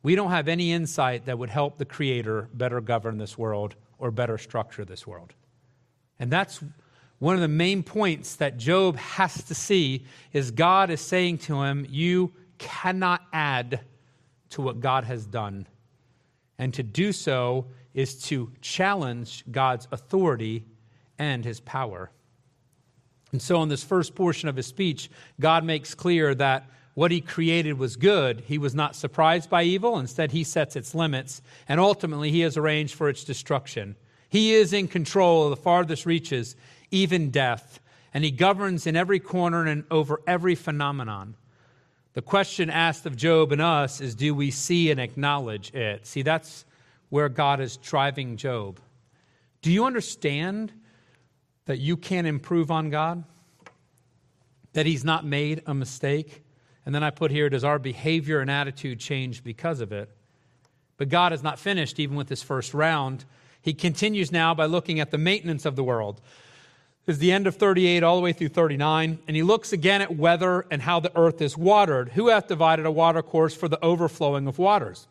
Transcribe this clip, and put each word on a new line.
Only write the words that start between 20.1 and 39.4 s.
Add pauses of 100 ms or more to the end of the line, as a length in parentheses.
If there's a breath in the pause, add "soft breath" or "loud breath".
and
his
power. (1200)
And
so
in
this
first
portion
of
his
speech, (300 loud breath)
God
makes
clear
that (260 soft breath)
what
he
created
was
good.
He
was
not
surprised
by
evil.
Instead,
he
sets
its
limits, (280 loud breath)
and
ultimately
he
has
arranged
for
its
destruction. (340 soft breath)
He
is
in
control
of
the
farthest
reaches, (340 soft breath)
even
death, (340 soft breath)
and
he
governs
in
every
corner